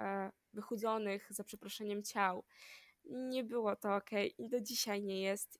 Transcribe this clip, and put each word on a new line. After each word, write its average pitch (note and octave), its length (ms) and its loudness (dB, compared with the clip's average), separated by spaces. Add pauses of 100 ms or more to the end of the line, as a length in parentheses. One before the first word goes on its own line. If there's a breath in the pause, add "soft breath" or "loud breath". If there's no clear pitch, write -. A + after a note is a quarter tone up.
e, G3 300 0 (220)
wychudzonych, G#3+ 800 0
za G3+ 140 -6
przeproszeniem, G#3 580 -4
ciał. G3 420 2 (600 loud breath)
Nie B3+ 400 0
było A3 320 2
to G3+ 200 2
okej G3+ 420 2
i A#3 100 -4
do B3 120 2
dzisiaj G#3 420 0
nie F#3+ 200 0
jest. G3 380 0